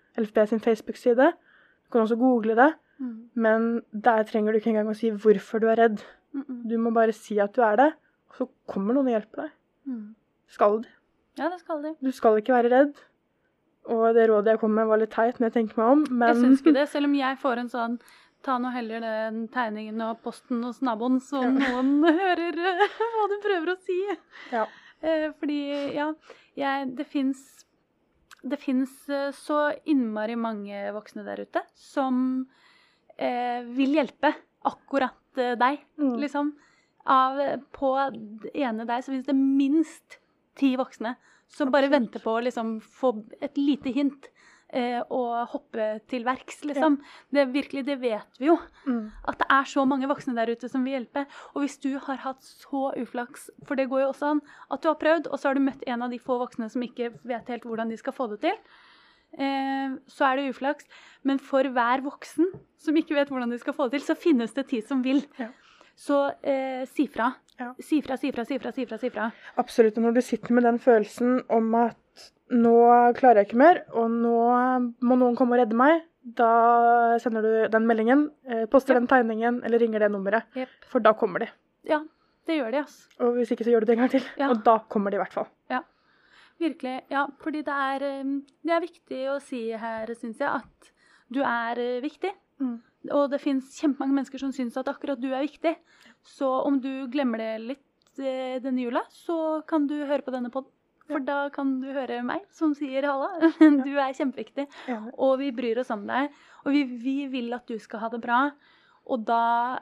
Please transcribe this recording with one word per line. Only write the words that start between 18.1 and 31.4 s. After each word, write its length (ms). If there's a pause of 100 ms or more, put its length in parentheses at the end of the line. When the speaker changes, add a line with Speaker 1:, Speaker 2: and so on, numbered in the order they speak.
Speaker 2:
«Ta 140
nå 140
heller 300
den 480
tegningen 520
og 200
posten 420
hos 180
naboen, 380
så 220
Speaker 1:
Ja. 80
Speaker 2:
noen 540
<laughs> 160
hører, 380
eh, 380 (140)
hva 200
du 120
prøver 320
å 80
si.» 160 (540)
Speaker 1:
Ja. 160 (320)
Speaker 2:
Eh, 340
fordi, 240 (360)
ja, 180 (440)
jeg, 400
det 120
finnes, 340 (1000)
det 200
finnes, 340 (160)
eh, 220
så 420 (120)
innmari 520
mange 560
voksne 320
der 160